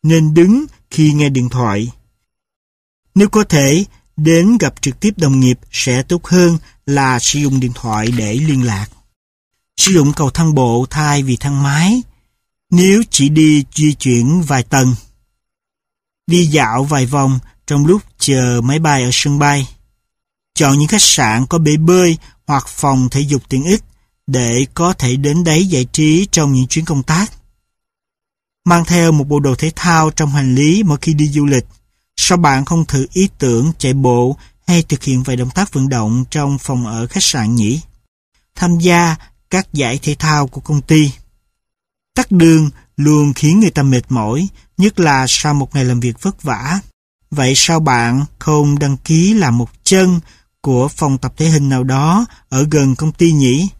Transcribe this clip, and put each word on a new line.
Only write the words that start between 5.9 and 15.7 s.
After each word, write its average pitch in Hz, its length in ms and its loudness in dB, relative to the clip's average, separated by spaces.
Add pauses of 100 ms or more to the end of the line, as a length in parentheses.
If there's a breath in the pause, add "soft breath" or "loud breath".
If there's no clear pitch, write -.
tốt 175 240 -4
hơn 175 320 2 (280 soft breath)
là 135 320 0
sử 147 220 -2
dụng 135 200 -2
điện 123 140 -4
thoại 110 420 -4
để 107 180 -4
liên 139 300 0
lạc. 104 220 -4 (880)
Sử - 160 0
dụng 147 200 4
cầu 147 180 -2
thang 160 240 0
bộ 123 360 0
thay 147 320 -2
vì 127 140 -2
thang 143 260 -4
máy, 170 400 0 (680)
nếu 190 400 4
chỉ 139 180 0
đi 151 360 4 (100)
di 151 200 2
chuyển 127 480 0
vài 139 200 -2
tầng. 127 320 0 (1300)